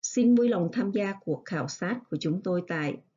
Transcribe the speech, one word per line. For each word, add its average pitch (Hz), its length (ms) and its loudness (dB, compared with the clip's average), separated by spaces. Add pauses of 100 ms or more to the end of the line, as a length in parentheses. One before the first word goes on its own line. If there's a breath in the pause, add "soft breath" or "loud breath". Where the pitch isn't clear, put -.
Xin 240 320 4
vui 240 140 6
lòng 180 240 2
tham 202 180 0
gia 196 240 -2 (100)
cuộc 160 200 -4
khảo 151 240 -4
sát 202 320 -6 (100)
của 160 100 -4
chúng 175 240 -2
tôi 180 240 -2
tại 151 280 -4 (200)